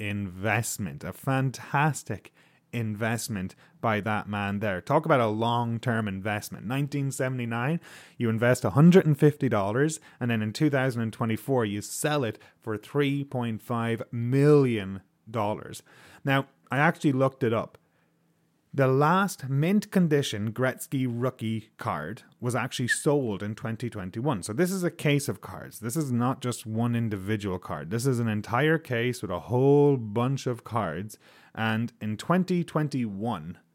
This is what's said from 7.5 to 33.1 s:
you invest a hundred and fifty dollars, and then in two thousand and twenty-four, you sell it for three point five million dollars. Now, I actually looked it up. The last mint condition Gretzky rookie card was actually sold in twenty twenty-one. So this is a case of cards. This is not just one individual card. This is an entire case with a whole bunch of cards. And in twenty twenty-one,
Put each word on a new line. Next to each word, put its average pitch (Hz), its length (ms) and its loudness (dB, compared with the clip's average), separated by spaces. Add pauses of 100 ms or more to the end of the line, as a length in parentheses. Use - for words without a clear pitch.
you 117 120 2
invest 120 360 4
a 107 60 0
hundred 175 340 10
and 151 120 4
fifty 147 300 4
dollars, 113 520 0 (200)
and 123 100 -2
then 113 120 0
in 107 100 -2
two 151 180 2
thousand 131 320 0
and 110 120 -4
twenty-four, 120 500 -2
you 104 180 -2
sell 147 420 -2
it 107 160 -4 (200)
for 110 160 -6
three 139 480 0
point 120 380 -4
five 117 400 -2 (100)
million 120 920 4 (280)
dollars. 107 540 -4 (420)
Now, 135 220 2 (240)
I 127 80 0
actually 156 340 2
looked 131 300 0
it 113 100 2
up. 107 240 -4 (960)
The 135 140 4
last 147 600 2
mint 160 420 0
condition 143 640 2
Gretzky 127 580 -2
rookie 117 680 -4
card 92 460 -6 (180)
was 120 140 -2
actually 123 340 -2
sold 127 520 0
in 107 140 -6
twenty 113 340 -6
twenty-one. 104 540 -4
So - 80 -6
this 170 180 0
is 185 140 -4
a 165 80 -2
case 143 380 0
of 101 100 -6
cards. 87 400 -14
This 117 160 -6
is 147 160 -2
not 123 300 0
just 123 240 -6
one 113 280 -2
individual 104 640 -2
card. 78 320 -8
This 117 160 -2
is 127 140 2
an 117 80 0
entire 120 500 2
case 123 440 -2
with 92 100 -6
a 87 80 -2
whole 139 560 6
bunch 120 500 -2
of 123 200 -4
cards. 101 520 -4 (400)
And 110 440 0
in 107 160 -4
twenty 175 480 0
twenty-one, 110 920 -4 (160)